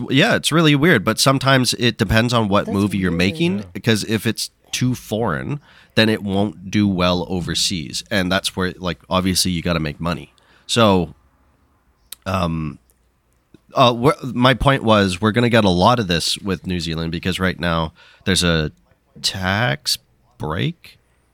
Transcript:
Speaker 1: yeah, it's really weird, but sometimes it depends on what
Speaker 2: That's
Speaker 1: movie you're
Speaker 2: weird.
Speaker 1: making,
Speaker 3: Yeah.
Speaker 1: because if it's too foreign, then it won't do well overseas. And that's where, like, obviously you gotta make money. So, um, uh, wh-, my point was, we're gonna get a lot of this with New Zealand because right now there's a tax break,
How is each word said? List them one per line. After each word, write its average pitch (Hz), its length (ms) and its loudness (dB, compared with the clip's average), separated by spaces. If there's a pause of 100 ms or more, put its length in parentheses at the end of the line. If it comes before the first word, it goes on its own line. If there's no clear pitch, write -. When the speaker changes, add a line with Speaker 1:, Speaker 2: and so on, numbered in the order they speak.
Speaker 1:
yeah, 151 260 2
it's - 160 -2
really 156 240 4
weird, 139 280 4
but 110 160 0
sometimes 135 540 2
it 117 240 0
depends 113 360 2
on 113 140 2
what 98 180 2
Speaker 2:
That's - 80 -4
Speaker 1:
movie 98 240 0
you're 92 140 0
Speaker 2:
weird. 85 60 -2
Speaker 1:
making, 165 420 0
Speaker 3:
Yeah. 104 140 -12
Speaker 1:
because 110 320 -2
if 107 200 -2
it's - 240 -4 (220)
too 123 240 -2
foreign, 113 640 -4 (360)
then 110 120 4
it 107 160 0
won't 98 480 -2
do 104 160 2
well 90 420 0
overseas. 82 800 -6
And 92 220 0
that's - 240 -2
where, 90 220 -4
like, 87 220 -8 (100)
obviously 92 420 0
you 82 100 -4
gotta 85 200 -2
make 76 180 -8
money. 78 340 -6 (320)
So, 95 480 2 (1120)
um, 82 540 -4 (920)
uh, 127 200 4
wh-, 120 300 0 (100)
my 123 200 4
point 135 300 0
was, 101 360 2
we're 107 140 2
gonna 120 160 2
get 113 160 4
a 95 40 4
lot 95 300 4
of 101 80 -4
this 85 300 -2
with 92 280 -6
New 90 140 -4
Zealand 82 320 -6
because 85 280 -4
right 92 200 -2
now 82 320 -2 (320)
there's 90 200 0
a 80 280 0 (500)
tax 101 760 -4 (400)
break, 107 600 -6 (360)